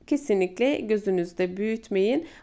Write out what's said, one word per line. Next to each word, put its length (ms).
Kesinlikle 760
gözünüzde 760
büyütmeyin. 720